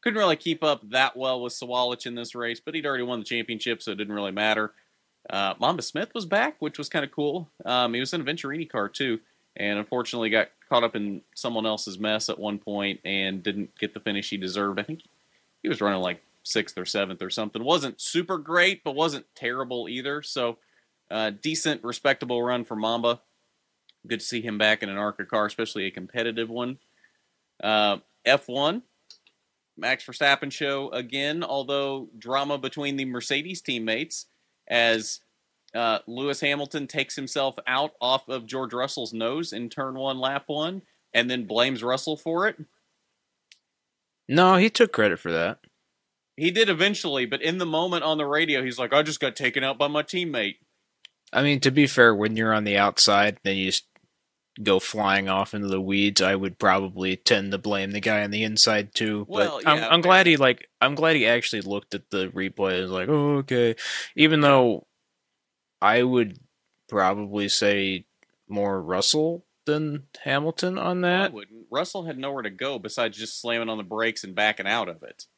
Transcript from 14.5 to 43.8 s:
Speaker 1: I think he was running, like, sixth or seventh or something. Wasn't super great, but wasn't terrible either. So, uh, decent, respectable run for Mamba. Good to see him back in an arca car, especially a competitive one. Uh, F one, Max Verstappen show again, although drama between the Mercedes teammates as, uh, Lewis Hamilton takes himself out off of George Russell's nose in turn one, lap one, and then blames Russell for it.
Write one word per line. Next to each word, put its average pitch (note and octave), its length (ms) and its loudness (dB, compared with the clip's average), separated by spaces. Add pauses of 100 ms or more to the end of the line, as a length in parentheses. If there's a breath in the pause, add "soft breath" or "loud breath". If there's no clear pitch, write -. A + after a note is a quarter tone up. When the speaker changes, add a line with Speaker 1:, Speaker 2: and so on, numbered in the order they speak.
Speaker 1:
I G#2 40 -4
think D#3 200 -10 (600)
he - 80 -4
was A#2+ 100 -4
running, G2+ 220 0
like, F2+ 200 -4 (200)
sixth - 340 -4
or F2+ 80 -8
seventh F#2+ 380 -4
or F#2 80 -8
something. A2 340 -6
Wasn't C#3 360 0
super F3 380 -4
great, F3 460 0
but C#3+ 100 -4
wasn't D3 400 -2
terrible B2 540 -6
either. B2+ 340 -6
So, A#2+ 360 -4 (520)
uh, A2 200 -2
decent, D3+ 540 -4
respectable B2 580 -2
run A#2+ 220 0
for A2+ 120 -8
Mamba. A#2 440 0 (840)
Good A2+ 140 -4
to - 60 -12
see A#2+ 140 -6
him A2 180 -6
back G#2+ 240 4
in G#2 60 -6
an F#2+ 80 -6
arca G#2 300 -4
car, G#2+ 180 0
especially G#2+ 400 -6
a F#2+ 60 -4
competitive A2+ 580 -6
one. B2 300 -6 (840)
Uh, G#2 360 2 (260)
F C3+ 240 2
one, D3 360 -2 (920)
Max B2+ 300 -4
Verstappen C#3 460 0
show C#3 400 -4
again, C#3 500 -4
although C#3 720 -4
drama C3+ 420 -2
between C#3+ 380 -4
the C3+ 100 -4
Mercedes C#3+ 540 -6
teammates A#2 640 -4 (420)
as, A#2 500 2 (560)
uh, A2+ 320 0
Lewis C3+ 360 -4
Hamilton C#3+ 440 -2
takes C#3 300 -6
himself C3+ 500 -4
out C3+ 340 -2
off B2+ 280 0
of B2+ 180 -6
George B2+ 260 -6
Russell's B2 400 -6
nose B2 400 -4
in A#2 160 -8
turn C3 280 -8
one, C3+ 240 -4
lap C3+ 260 -4
one, D#3+ 360 -6 (300)
and A#2+ 160 2
then B2 160 -2
blames A#2 380 0
Russell C3+ 340 -2
for E3+ 300 -2
it. A3 100 -2 (1700)